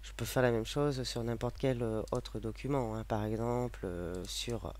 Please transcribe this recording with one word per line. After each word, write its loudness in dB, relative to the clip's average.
Je -12
peux -4
faire 2
la 6
même 2
chose 2
sur -2
n'importe 0
quel, 2
euh, 0
autre -2
document, 0
hein. -4
Par 0
exemple, 0
euh, -2
sur -4